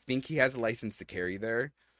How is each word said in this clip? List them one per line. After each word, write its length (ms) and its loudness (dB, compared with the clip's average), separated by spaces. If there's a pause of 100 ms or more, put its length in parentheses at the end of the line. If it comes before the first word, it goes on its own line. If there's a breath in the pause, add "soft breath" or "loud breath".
think 200 0
he 100 -2
has 180 6
a 60 -2
license 380 0
to 60 -10
carry 320 -4
there, 360 -2 (260)